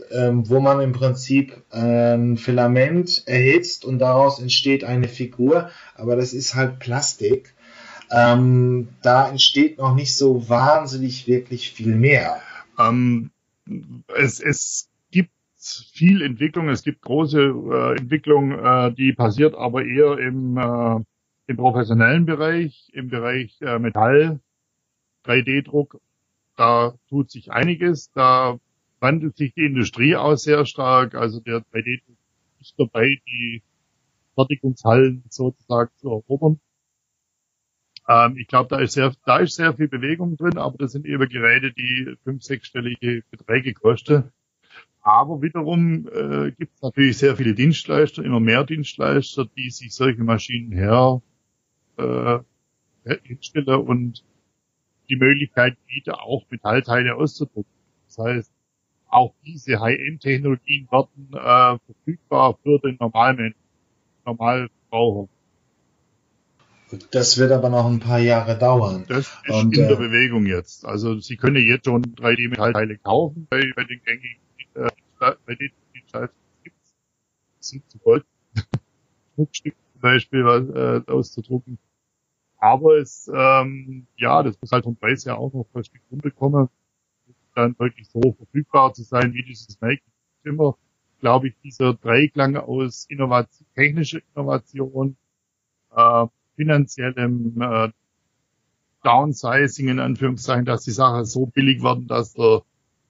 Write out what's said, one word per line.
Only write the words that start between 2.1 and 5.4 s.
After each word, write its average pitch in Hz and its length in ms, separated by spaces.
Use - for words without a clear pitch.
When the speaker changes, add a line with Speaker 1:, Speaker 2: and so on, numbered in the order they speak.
Speaker 1:
Filament 127 880
erhitzt 131 580
und 127 160
daraus 131 400
entsteht 131 420
eine 123 240
Figur, 139 640